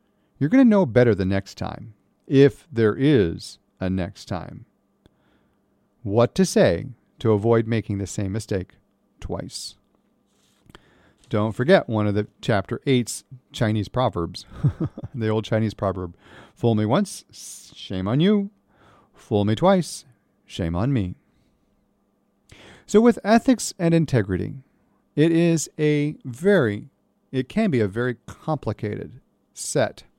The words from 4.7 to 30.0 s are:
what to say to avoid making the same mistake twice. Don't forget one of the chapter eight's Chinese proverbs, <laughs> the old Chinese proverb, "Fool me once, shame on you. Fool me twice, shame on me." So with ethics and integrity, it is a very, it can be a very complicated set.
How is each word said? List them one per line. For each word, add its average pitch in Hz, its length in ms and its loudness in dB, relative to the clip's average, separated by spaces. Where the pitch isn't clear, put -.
what 113 320 0
to 190 100 2
say 110 420 2
to 113 120 2
avoid 113 360 2
making 107 300 -4
the 98 100 -6
same 98 240 -6
mistake 101 440 -6
twice. - 560 -12
Don't 110 220 -2
forget 151 380 2
one 107 180 0
of 104 80 0
the 104 120 -2
chapter 110 460 -2
eight's 127 400 0
Chinese 107 380 -2
proverbs, 98 560 -4
<laughs> - 360 -10
the 113 120 -4
old 110 160 0
Chinese 110 300 -2
proverb, 90 420 -6
"Fool 117 180 0
me 107 120 0
once, 117 400 -2
shame 190 320 -8
on 143 140 0
you. 202 280 2
Fool 104 300 -2
me 104 100 0
twice, 180 520 0
shame 85 300 -6
on 117 180 -2
me." 98 220 -4
So 208 160 4
with 233 240 4
ethics 226 520 2
and 170 160 0
integrity, 107 680 0
it 165 160 4
is 165 440 0
a 151 460 -2
very, 127 680 0
it 127 160 -4
can 214 220 -2
be 123 100 2
a 101 80 0
very 120 260 -4
complicated 107 960 -8
set. - 500 -4